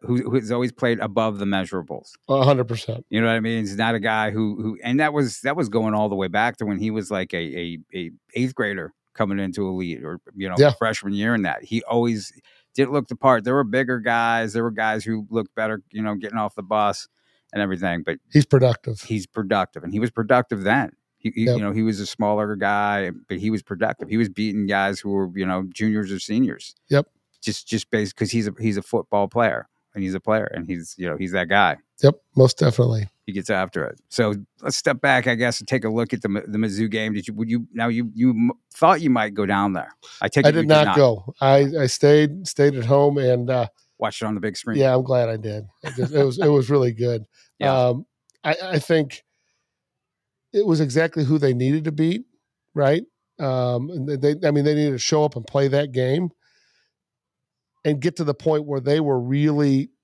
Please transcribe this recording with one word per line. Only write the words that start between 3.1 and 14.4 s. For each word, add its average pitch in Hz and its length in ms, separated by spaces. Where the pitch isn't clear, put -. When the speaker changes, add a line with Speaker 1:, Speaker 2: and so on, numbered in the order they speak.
Speaker 1:
You 107 100
know 113 60
what 113 100
I 113 40
mean? 113 180
He's 101 180
not 113 180
a 110 60
guy 107 300
who, 104 320
who, 107 200
and 123 180
that 151 120
was, 143 300
that 139 140
was 143 120
going 110 260
all 107 140
the 101 80
way 95 120
back 110 300
to 110 80
when 101 120
he 107 120
was, 104 200
like, 92 240
a, 85 240
a, 85 200
a 85 160
eighth 127 200
grader 98 400
coming 98 260
into 98 300
a 95 40
league 87 320
or, 82 160
you 98 140
know, 90 80
Speaker 2:
Yeah. 143 160
Speaker 1:
freshman 107 400
year 107 220
and 107 100
that. 69 180
He 113 200
always 117 500
didn't 135 180
look 143 160
the 123 80
part. 123 280
There 123 100
were 139 100
bigger 123 360
guys. 117 540